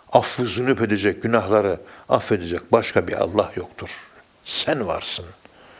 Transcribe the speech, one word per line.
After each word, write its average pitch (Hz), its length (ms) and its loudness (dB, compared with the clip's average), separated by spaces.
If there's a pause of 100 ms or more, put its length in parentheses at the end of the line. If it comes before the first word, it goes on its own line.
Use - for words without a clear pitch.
(120)
affı 123 340 4
zünüp 113 360 0
edecek, 101 400 0
günahları 101 580 2 (280)
affedecek 90 640 -2
başka 107 360 2
bir 87 40 -6
Allah 92 440 0
yoktur. - 340 -12 (540)
Sen - 420 -2
varsın. - 380 -6 (560)